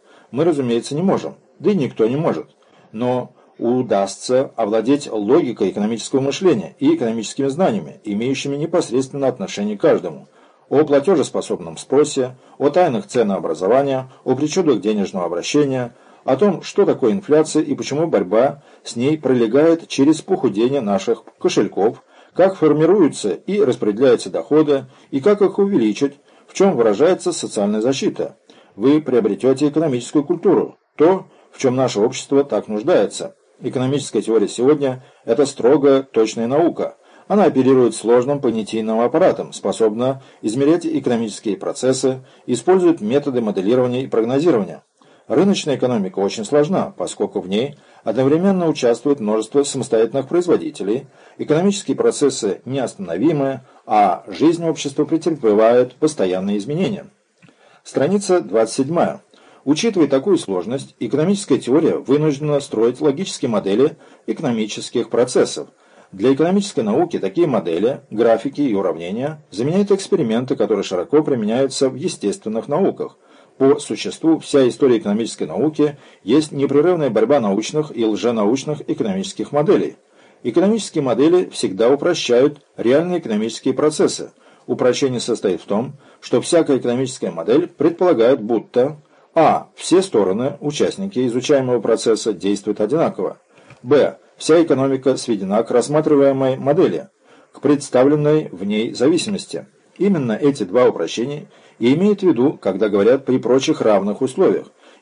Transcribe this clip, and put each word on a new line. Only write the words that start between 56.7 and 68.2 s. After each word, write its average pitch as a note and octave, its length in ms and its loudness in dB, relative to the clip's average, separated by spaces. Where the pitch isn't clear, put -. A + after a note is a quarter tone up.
Страница F3+ 560 0
двадцать A2 340 -2
седьмая. C3 480 -2
Учитывая D#3+ 440 2
такую C3+ 280 2
сложность, G2+ 600 -6
экономическая D3 600 0
теория B2+ 360 2
вынуждена D3 640 0
строить A#2+ 420 -2
логические C3+ 500 -2
модели G#2+ 480 0
экономических A2+ 840 -4
процессов. A#2 580 0
Для G#2+ 240 0
экономической F3+ 460 0
науки A2+ 400 -2
такие D#3+ 260 0
модели, G2 540 -2
графики A#2 520 0